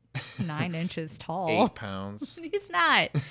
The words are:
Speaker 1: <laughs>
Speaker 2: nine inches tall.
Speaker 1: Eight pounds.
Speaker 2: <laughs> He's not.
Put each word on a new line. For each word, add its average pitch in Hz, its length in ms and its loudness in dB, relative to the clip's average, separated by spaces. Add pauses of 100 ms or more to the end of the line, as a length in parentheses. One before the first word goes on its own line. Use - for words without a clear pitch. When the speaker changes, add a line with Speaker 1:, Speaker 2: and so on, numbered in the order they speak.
(140)
Speaker 1:
<laughs> - 320 -6
Speaker 2:
nine 165 300 -2
inches 165 420 -4
tall. 175 320 -4
Speaker 1:
Eight 185 260 6
pounds. 196 680 -6
Speaker 2:
<laughs> 302 60 -12
He's 403 180 -2
not. 330 400 6 (220)